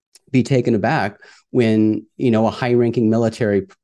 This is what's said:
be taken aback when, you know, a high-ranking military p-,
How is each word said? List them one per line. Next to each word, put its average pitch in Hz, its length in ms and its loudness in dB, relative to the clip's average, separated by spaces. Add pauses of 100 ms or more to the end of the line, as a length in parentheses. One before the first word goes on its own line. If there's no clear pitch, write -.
(320)
be 131 120 2
taken 120 320 0
aback 107 440 -2 (300)
when, 110 560 0 (100)
you 131 160 0
know, 110 160 2
a 101 40 -2
high-ranking 120 580 0
military 110 540 0
p-, - 200 -20